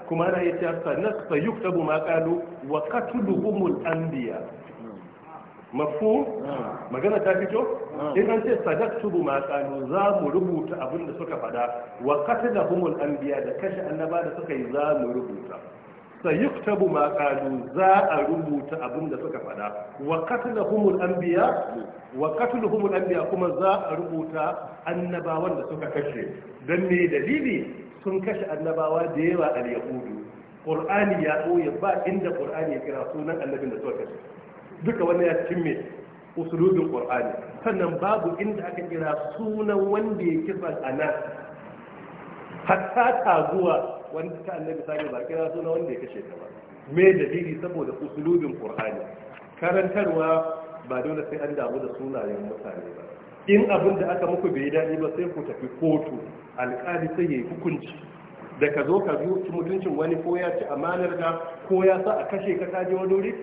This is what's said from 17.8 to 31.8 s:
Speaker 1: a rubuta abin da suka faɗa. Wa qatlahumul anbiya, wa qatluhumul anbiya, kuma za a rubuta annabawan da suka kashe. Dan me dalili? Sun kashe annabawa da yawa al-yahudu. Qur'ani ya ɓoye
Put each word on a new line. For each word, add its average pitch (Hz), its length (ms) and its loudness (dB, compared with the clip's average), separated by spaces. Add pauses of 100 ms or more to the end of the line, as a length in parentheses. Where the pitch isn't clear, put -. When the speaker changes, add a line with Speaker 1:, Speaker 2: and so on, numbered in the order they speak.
Speaker 1:
a 151 160 2
rubuta 156 560 -2
abin 156 300 -4
da 131 80 -2
suka - 200 -6
faɗa. 104 300 -6 (300)
Wa 160 280 0
qatlahumul 214 720 2
anbiya, 180 480 4 (640)
wa 147 240 0
qatluhumul 214 600 2
anbiya, 180 340 2
kuma 180 220 2
za 190 220 4 (120)
a 160 100 -2
rubuta 160 760 -4 (120)
annabawan 175 720 -2
da - 100 -4
suka 156 200 -6
kashe. - 380 -2 (380)
Dan 175 260 2
me 180 180 6
dalili? 202 680 0 (240)
Sun 190 240 -2
kashe 202 240 -2
annabawa 160 600 0
da 151 140 -2
yawa 165 340 4
al-yahudu. 120 680 -4 (360)
Qur'ani 170 600 2
ya 151 240 2
ɓoye 170 240 4 (100)